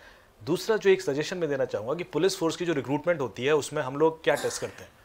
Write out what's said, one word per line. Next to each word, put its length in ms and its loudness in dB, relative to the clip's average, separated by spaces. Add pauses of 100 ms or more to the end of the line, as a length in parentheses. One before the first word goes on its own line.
(440)
दूसरा 340 0
जो 120 4
एक 120 6
सजेशन 360 -2
मैं 120 -2
देना 160 0
चाहूँगा 280 -4
कि 100 -4
पुलिस 360 0
फोर्स 160 0
की 100 -6
जो 80 0
रिक्रूटमेंट 480 0
होती 240 -4
है, 100 4
उसमें 260 -2
हम 140 -6
लोग 280 2
क्या 120 4
टेस्ट 260 -4
करते 220 -10
हैं? 60 -20 (160)